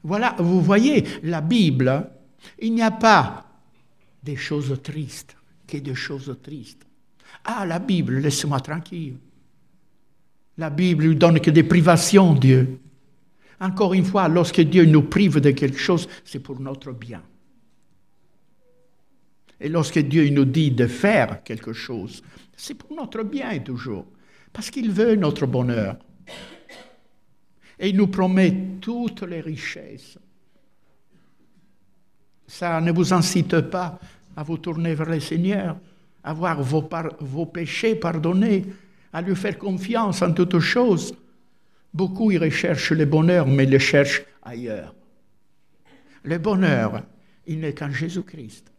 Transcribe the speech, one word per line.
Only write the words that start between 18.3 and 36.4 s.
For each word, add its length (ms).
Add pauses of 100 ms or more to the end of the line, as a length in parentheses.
Et 100
lorsque 300
Dieu 300
nous 160
dit 260
de 160
faire 560
quelque 300
chose, 480 (340)
c'est 180
pour 220
notre 280
bien 360
toujours, 460 (480)
parce 160
qu'il 220
veut 240
notre 300
bonheur. 520 (1800)
Et 100
il 80
nous 100
promet 480 (240)
toutes 440
les 180
richesses. 760 (2250)
Ça 320
ne 120
vous 220
incite 480
pas 380 (360)
à 80
vous 140
tourner 380
vers 140
le 100
Seigneur, 580 (460)
à 100
voir 280